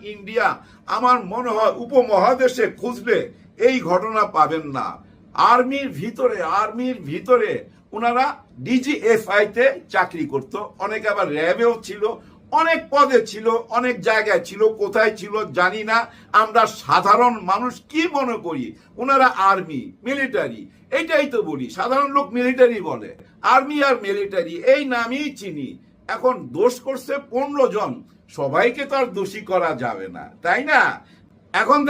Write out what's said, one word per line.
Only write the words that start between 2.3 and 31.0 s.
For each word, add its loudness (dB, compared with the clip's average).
খুঁজলে -2
এই 2
ঘটনা 0
পাবেন 2
না। -4
আর্মির 2
ভিতরে, -2
আর্মির -4
ভিতরে 0
ওনারা 0
ডিজিএফআই 2
তে 4
চাকরি 0
করত, -6
অনেকে -6
আবার -2
র্যাবেও 2
ছিল, -12
অনেক 2
পদে 6
ছিল, -8
অনেক 0
জায়গায় 2
ছিল, -8
কোথায় 2
ছিল -8
জানি 0
না। 2
আমরা 4
সাধারণ 4
মানুষ -2
কি 0
মনে -2
করি, -6
ওনারা 4
আর্মি, -2
মিলিটারি, -4
এটাই 0
তো -2
বলি, -6
সাধারণ 0
লোক 0
মিলিটারি 4
বলে, -10
আর্মি 2
আর 2
মিলিটারি -4
এই 2
নামই -4
চিনি। -10
এখন 0
দোষ 2
করছে -6
পনেরো 0
জন, -4
সবাইকে 0
তো -4
আর 0
দোষী -8
করা 0
যাবে -6
না, -14
তাই 0
না? 6